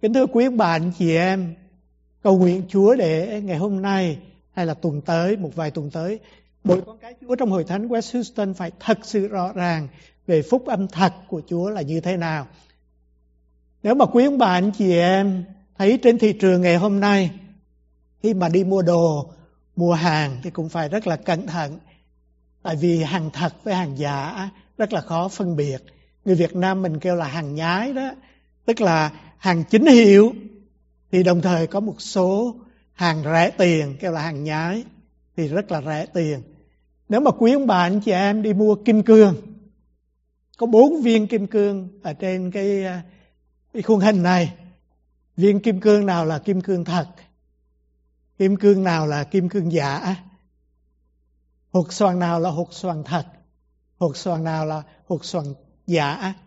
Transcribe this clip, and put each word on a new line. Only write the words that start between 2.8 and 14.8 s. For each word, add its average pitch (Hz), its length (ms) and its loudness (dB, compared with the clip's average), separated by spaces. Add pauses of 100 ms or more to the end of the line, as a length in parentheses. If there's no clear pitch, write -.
để 196 500 -2
ngày 185 120 -6
hôm 190 260 -4
nay 190 360 -2 (340)
hay 180 140 -4
là 156 80 -4
tuần 147 260 -6
tới, 175 360 -2
một 175 180 -8
vài 156 160 -6
tuần 147 200 -10
tới, 180 300 -8 (440)
mỗi 185 220 0
con 220 120 -20
cái 240 220 -20
Chúa 247 140 -6
trong 247 160 -2
hội 185 140 -2
thánh 202 240 -6
West 233 260 -4
Houston 208 400 -6
phải 175 260 -12
thật - 220 -2
sự 202 260 -4
rõ 190 240 -6
ràng 175 360 -4 (380)
về 160 160 2
phúc 247 240 -2
âm 196 220 -4
thật 180 240 0 (160)
của 160 200 -8
Chúa 180 220 -4
là 208 120 -8
như 156 180 -4
thế 180 160 -4
nào. 156 300 -6 (1400)
Nếu 214 120 2
mà 269 120 4
quý 240 180 4
ông 277 140 0
bà, 247 80 4
anh 185 320 2
chị 190 140 2